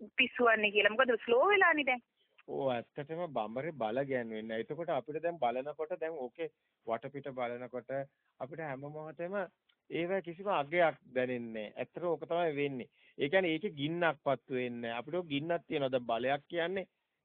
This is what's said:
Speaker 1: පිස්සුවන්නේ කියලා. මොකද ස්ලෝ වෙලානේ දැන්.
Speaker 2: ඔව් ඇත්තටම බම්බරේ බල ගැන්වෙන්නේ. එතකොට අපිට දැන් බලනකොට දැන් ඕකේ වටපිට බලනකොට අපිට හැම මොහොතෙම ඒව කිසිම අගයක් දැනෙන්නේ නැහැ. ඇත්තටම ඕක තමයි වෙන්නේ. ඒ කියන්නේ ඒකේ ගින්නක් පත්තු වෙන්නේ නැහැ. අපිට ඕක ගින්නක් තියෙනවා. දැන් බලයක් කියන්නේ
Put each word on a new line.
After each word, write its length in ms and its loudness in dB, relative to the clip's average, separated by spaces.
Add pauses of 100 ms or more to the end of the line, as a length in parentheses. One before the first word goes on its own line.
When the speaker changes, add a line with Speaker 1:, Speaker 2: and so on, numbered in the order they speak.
(140)
Speaker 1:
පිස්සුවන්නේ 580 4
කියලා. 220 4
මොකද 260 6
ස්ලෝ 260 4
වෙලානේ 400 6
දැන්. 180 0 (420)
Speaker 2:
ඔව් 240 -2
ඇත්තටම 600 -4
බම්බරේ 440 -4
බල 300 -2
ගැන්වෙන්නේ. 560 -4
එතකොට 300 -6
අපිට 320 -4
දැන් 180 -2
බලනකොට 560 -2
දැන් 220 -6
ඕකේ 340 -8 (360)
වටපිට 440 -6
බලනකොට 640 -6 (440)
අපිට 220 -10
හැම 260 -6
මොහොතෙම 520 -6 (500)
ඒව 300 -2
කිසිම 300 -8
අගයක් 580 2
දැනෙන්නේ 440 -2 (120)
නැහැ. 120 -10
ඇත්තටම 320 -6
ඕක 160 0
තමයි 320 0
වෙන්නේ. 360 -2 (260)
ඒ 120 0
කියන්නේ 220 4
ඒකේ 260 -2
ගින්නක් 440 2
පත්තු 320 -2
වෙන්නේ 300 -2
නැහැ. 160 -4
අපිට 160 -8
ඕක 120 -4
ගින්නක් 380 -2
තියෙනවා. 260 -2
දැන් 160 0
බලයක් 400 0
කියන්නේ 400 -2 (380)